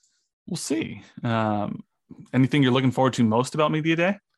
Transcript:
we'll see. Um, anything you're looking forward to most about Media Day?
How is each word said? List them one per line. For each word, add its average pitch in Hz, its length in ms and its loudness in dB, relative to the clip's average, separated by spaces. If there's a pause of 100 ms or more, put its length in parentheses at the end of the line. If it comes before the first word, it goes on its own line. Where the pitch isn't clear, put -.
(460)
we'll 175 100 -8
see. 311 460 -6 (200)
Um, 110 600 -2 (480)
anything 131 320 2
you're 127 80 4
looking 127 200 2
forward 131 220 2
to 120 120 2
most 113 300 0
about 151 160 2
Media 156 260 0
Day? 185 220 0 (180)